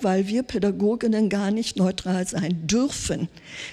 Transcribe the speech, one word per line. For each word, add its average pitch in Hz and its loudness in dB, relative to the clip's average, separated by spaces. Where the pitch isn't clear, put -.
weil 190 2
wir 233 0
Pädagoginnen 214 2
gar 202 0
nicht 226 -2
neutral 185 0
sein 160 -2
dürfen. 220 0